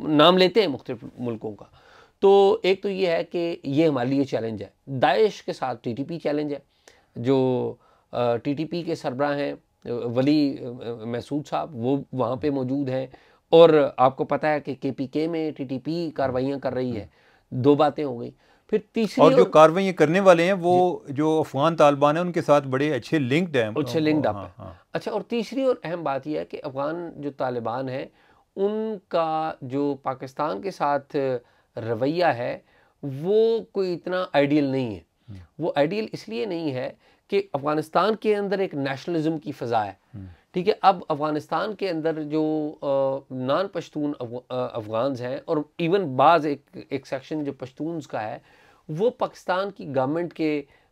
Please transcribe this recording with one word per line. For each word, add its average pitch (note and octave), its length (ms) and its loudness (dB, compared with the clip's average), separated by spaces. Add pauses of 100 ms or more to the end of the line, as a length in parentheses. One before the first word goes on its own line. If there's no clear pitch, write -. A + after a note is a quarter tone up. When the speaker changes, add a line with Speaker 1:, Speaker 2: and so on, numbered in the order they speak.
Speaker 1:
नाम D#3 300 8
लेते F#3 240 4
हैं F#3+ 60 2
मुख्तलिफ B2+ 320 -8 (200)
मुल्कों A2+ 320 -6
का। - 200 -18 (500)
तो G3 440 6
एक F#3+ 180 0
तो G3+ 60 -4
ये F#3 180 -2
है E3+ 160 0
कि E3+ 420 -4
ये C#3+ 220 2
हमारे C3 220 0
लिए C#3 160 2
चैलेंज A2+ 360 -6
है। G2 120 -16 (160)
दाइश F3 520 2
के F3 120 -8
साथ B2+ 300 -6
टीटीपी C3+ 340 -6
चैलेंज D3+ 340 -4
है, C#3 120 -10 (540)
जो, B2+ 520 0 (440)
अ, A#2+ 220 0
टीटीपी D3+ 480 -4
के D#3+ 120 -6
सरबराह C#3+ 360 -4
हैं, C#3+ 220 -4
अ, - 380 -14
वली, C3 640 0
अ, - 40 -12
अ, A#2 440 -10
महसूद A#2+ 400 -6
साहब, D#3 280 -6
वो B2+ 400 -2
वहाँ B2+ 240 -2
पे D3 120 -2
मौजूद C3+ 400 -2
हैं। C3 200 -4 (420)
और D#3 480 8
आपको C3+ 240 4
पता C#3+ 240 -2
है D3+ 120 2
कि C3+ 160 -8
केपीके C#3 520 -4
में D#3+ 260 -4
टीटीपी D3 580 -6
कार्रवाइयाँ C3+ 480 -2
कर C3 140 -4
रही B2+ 180 -2
है। G#2 360 -10 (260)
दो C3 220 6
बातें D3+ 280 2
हो B2+ 140 -6
गई। B2 160 -12 (360)
फिर G#3 140 0 (100)
तीसरी - 300 2
Speaker 2:
और E3+ 100 10
जो - 100 8
Speaker 1:
और F#3+ 60 0
Speaker 2:
कार्रवाइयाँ E3 440 6
करने D#3+ 260 4
वाले F3+ 240 8
हैं F#3 100 2
वो F3+ 540 0
Speaker 1:
जी। C#3+ 60 -10
Speaker 2:
जो D#3 260 0
अफगान D3+ 360 0
तालिबान D3 420 6
हैं F3 60 0
उनके F3 180 -2
साथ C#3+ 200 4
बड़े C3+ 300 0
अच्छे D3 280 -2
लिंक्ड C#3+ 380 0
हैं। A2 180 0
Speaker 1:
अच्छे C#3+ 240 -2
लिंक्ड D3+ 280 2
अप G#2 80 -2
Speaker 2:
हाँ, G2 80 -10
Speaker 1:
हैं। F#2 140 -16
Speaker 2:
हाँ। F#2 240 -16 (120)
Speaker 1:
अच्छा, E3 180 -6
और G#3 100 -4
तीसरी A#3 420 -4
और B3 220 0
अहम E3+ 180 -6
बात C#3 240 -4
यह D3+ 120 -4
है - 60 -6
कि - 120 -14
अफगान D3+ 600 -8
जो C#3+ 140 -8
तालिबान B2+ 580 -6
हैं C3+ 200 -10 (460)
उनका F#3 1080 -4
जो C#3+ 320 -2
पाकिस्तान C3+ 640 -6
के G3 100 -6
साथ C#3 680 -2 (380)
रवैया C3+ 540 0
है B2+ 320 -4 (420)
वो G3+ 680 0
कोई F#3 200 -2
इतना F3+ 420 -6
आइडियल C#3+ 360 2
नहीं B2+ 240 -2
है। E2 100 -14 (240)
Speaker 2:
हम्म। G2 100 -16 (200)
Speaker 1:
वो D#3 180 -4
आइडियल G3+ 360 0
इसलिए A3+ 320 -8
नहीं E3 260 -4
है B2+ 260 -8 (320)
कि G3 260 -2
अफगानिस्तान D#3 600 0
के G#3 180 0
अंदर G3+ 280 -2
एक F#3 140 -4
नेशनलिज्म D3+ 640 -4
की C#3+ 140 -10
फ़ज़ा A#2 320 -2
है। G2 160 -10 (140)
Speaker 2:
हम्म। G2 140 -14 (260)
Speaker 1:
ठीक F#3 140 -2
है, - 160 2
अब F#3 260 4
अफगानिस्तान D3+ 640 -2
के G3 140 -6
अंदर D#3+ 360 -4
जो, D#3 460 -2
अ, C3+ 640 -2
नॉन C#3 320 0
पश्तून D3+ 540 -6
अफ-, B2 300 -10
अ, B2+ 40 -6
अफगान्स A#2+ 640 -4
हैं B2+ 260 -8
और D#3 220 -2 (120)
even E3+ 180 2
बाज़ D3+ 480 4
एक, - 440 -8
एक C#3 140 -6
सेक्शन D3 380 -8
जो C#3 80 -6
पश्तून्स C#3+ 540 -10
का C3 140 -8
है, A2+ 220 -8 (480)
वो F3 200 0
पाकिस्तान F#3+ 600 -4
की F#3+ 160 -16
गवर्नमेंट D3 480 -2
के D3+ 320 -2 (260)